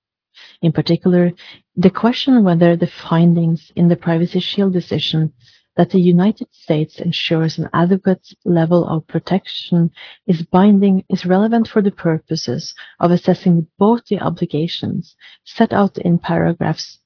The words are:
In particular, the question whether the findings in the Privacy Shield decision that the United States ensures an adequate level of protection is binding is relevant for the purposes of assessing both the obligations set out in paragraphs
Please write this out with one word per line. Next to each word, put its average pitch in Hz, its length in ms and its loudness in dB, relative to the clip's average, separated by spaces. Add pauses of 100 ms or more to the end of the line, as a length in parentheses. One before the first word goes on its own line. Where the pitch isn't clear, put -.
(600)
In 165 100 2
particular, 175 640 0 (420)
the 180 140 2
question 247 560 2
whether 170 320 4
the 170 100 -2
findings 165 880 0
in 175 140 2
the 170 80 2
Privacy 170 420 -2
Shield 196 320 -2
decision 160 640 -4 (440)
that 175 120 2
the 190 100 0
United 180 540 2
States - 480 -6
ensures 160 560 -4
an 160 160 -8
adequate 185 520 0 (200)
level 170 420 0
of 160 200 -6
protection - 840 -4 (340)
is 170 160 -2
binding 190 680 2
is 185 160 -6
relevant 220 420 0
for 214 140 -2
the 196 100 0
purposes 160 840 -6 (280)
of 170 100 2
assessing 175 560 0 (100)
both 233 280 0
the 202 160 -4
obligations - 960 -6 (260)
set - 300 -2
out 202 240 0
in 175 200 0
paragraphs 165 880 -4